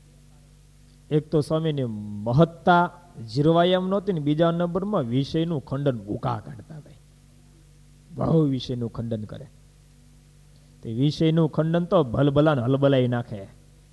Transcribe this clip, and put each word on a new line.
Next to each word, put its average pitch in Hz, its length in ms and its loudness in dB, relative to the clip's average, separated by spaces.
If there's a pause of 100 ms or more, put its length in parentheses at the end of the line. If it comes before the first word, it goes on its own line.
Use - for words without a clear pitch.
(1120)
એક 151 200 0
તો 156 100 2
સ્વામીની 156 420 -2
મહત્તા 120 1080 2 (420)
જીરવાય 165 340 4
એમ 185 220 0
નહોતી 196 240 -2
ને 165 60 -4
બીજા 151 320 2
નંબરમાં 175 500 -2
વિષયનું 139 640 -2
ખંડન 139 320 -2
ભૂકા 110 480 -6
કાઢતા - 340 -18
ભાઈ. - 160 -20 (1160)
બહુ 135 300 2
વિષયનું 123 500 -2
ખંડન 113 320 -6
કરે. 107 240 -14 (1400)
તે 117 100 -8
વિષયનું 156 560 2
ખંડન 165 360 0
તો 170 180 4
ભલભલાને 143 580 2
હલબલાઈ 135 460 2
નાખે. 117 380 -6 (480)